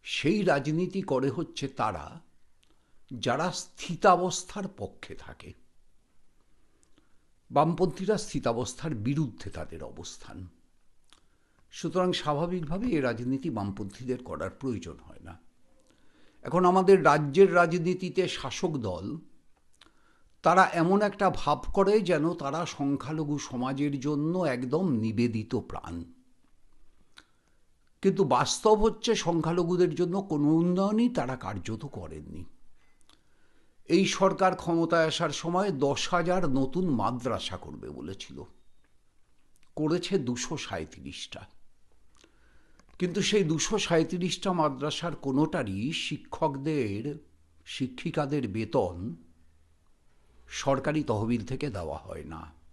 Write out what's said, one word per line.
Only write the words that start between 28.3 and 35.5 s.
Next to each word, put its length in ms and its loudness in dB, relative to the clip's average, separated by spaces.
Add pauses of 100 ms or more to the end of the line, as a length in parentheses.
হচ্ছে 320 2
সংখ্যালঘুদের 800 2
জন্য 260 0
কোনো 260 2
উন্নয়নই 640 4
তারা 260 -2
কার্যত 500 -8
করেননি। 600 -12 (1400)
এই 200 6
সরকার 500 2
ক্ষমতায় 520 2
আসার 220 0
সময় 420 0